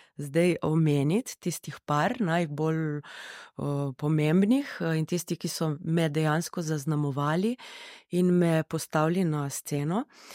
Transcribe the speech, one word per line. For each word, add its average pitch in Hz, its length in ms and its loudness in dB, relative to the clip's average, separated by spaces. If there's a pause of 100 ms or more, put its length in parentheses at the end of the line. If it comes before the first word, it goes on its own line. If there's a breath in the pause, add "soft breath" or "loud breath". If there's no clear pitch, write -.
(160 loud breath)
zdaj 156 440 2
omeniti, 156 800 2
tistih - 440 -8
par 151 320 2
najbolj, 160 840 0
eh, 143 40 -8 (920 loud breath)
pomembnih, 165 840 2
eh, 165 160 -2
in 160 120 0
tisti, 170 300 -4
ki - 120 -8
so 156 300 -2
me 165 320 0
dejansko 156 520 0
zaznamovali 151 920 0 (540 loud breath)
in 180 240 2
me 165 320 4
postavili 165 580 0
na 151 240 0
sceno, 151 580 -2 (300 loud breath)